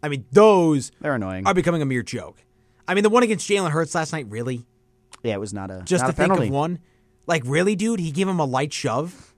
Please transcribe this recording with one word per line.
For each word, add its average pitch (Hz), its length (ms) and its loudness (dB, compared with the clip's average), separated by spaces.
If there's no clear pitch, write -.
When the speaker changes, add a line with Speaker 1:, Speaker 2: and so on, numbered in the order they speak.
Speaker 1:
I 151 80 -6
mean, 135 220 -6
those 170 600 6
Speaker 2:
They're 147 140 -2
annoying. 95 320 -4
Speaker 1:
are 196 60 2
becoming 170 280 0
a 147 40 -2
mere 127 180 -2
joke. 90 340 -12
I 175 60 -2
mean, 202 100 2
the 214 60 6
one 240 140 6
against 214 260 -2
Jalen 196 220 0
Hurts 156 240 -2
last 160 160 -2
night, 147 180 -8
really? 117 360 -8
Speaker 2:
Yeah, 113 100 -2
it 98 60 -4
was 101 140 -8
not 95 180 -8
a, 92 140 -14
Speaker 1:
Just 127 180 0
Speaker 2:
not 131 40 2
Speaker 1:
to 139 60 0
Speaker 2:
a - 20 -4
Speaker 1:
think 156 160 2
Speaker 2:
penalty. 151 160 2
Speaker 1:
of 131 60 -2
one. 156 260 -2
Like, 165 200 0
really, 175 300 0
dude? 220 240 -2
He 165 120 -4
gave 185 160 0
him 185 120 -2
a 151 60 2
light 135 280 -2
shove? - 640 -6